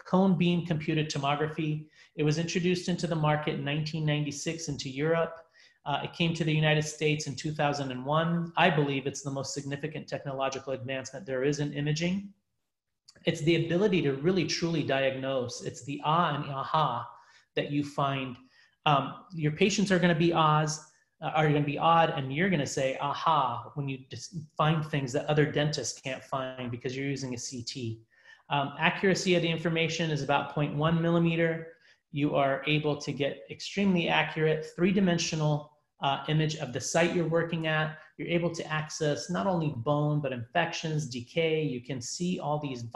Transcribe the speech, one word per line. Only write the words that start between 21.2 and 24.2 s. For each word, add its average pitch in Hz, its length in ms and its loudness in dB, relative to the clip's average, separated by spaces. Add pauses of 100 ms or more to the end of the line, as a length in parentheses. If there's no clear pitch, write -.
uh, 151 160 -4
are 156 120 4
gonna 143 240 2
be 143 40 -4 (160)
odd, 165 220 6
and 139 80 -4 (120)
you're 185 180 2
gonna 143 240 0
say, 135 100 2 (220)
"Aha," 151 300 2 (360)
when 139 140 -4
you 135 60 -6 (160)
dis-, - 240 -12 (240)